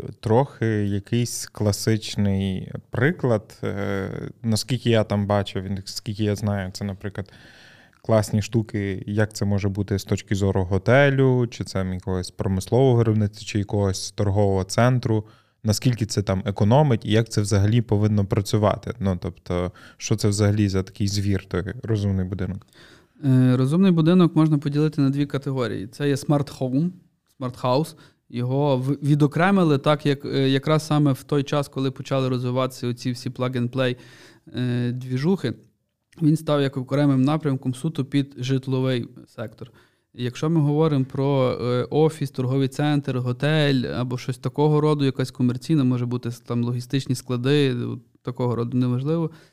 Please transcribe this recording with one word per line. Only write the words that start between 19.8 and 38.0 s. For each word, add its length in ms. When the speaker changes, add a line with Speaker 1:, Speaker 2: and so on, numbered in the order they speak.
Speaker 1:
що 180
це 120
взагалі 420
за 140
такий 240
звір, 380
той 280
розумний 420
будинок? 420
Speaker 2:
Е, 320
розумний 340
будинок 440
можна 220
поділити 440
на 80
дві 160
категорії. 640
Це 200
є 80
smart 440
home, 300
smart 220
house. 340
Його 480
в-, 260
відокремили 720
так, 280
як, 200
е, 240
якраз 380
саме 240
в 120
той 200
час, 240
коли 240
почали 380
розвиватися 580
оці 240
всі 180
plug-and-play, 680
е, 360
двіжухи. 600
Він 160
став 240
як 160
окремим 440
напрямком 520
суто 320